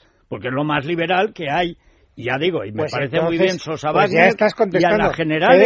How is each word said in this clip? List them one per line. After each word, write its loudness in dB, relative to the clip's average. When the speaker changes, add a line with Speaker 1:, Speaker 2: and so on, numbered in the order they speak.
Speaker 1:
porque -10
es -6
lo -2
más -2
liberal -2
que -8
hay. -4
Y -16
ya -4
digo, -2
y -10
me -8
Speaker 2:
Pues -4
Speaker 1:
parece -4
muy 0
Speaker 2:
entonces, 0
Speaker 1:
bien 0
Sosa -6
Speaker 2:
pues 2
ya 0
Speaker 1:
Wagner 8
Speaker 2:
estás 0
Speaker 1:
y -20
a -20
Speaker 2:
contestando. 2
Speaker 1:
las 0
generales 2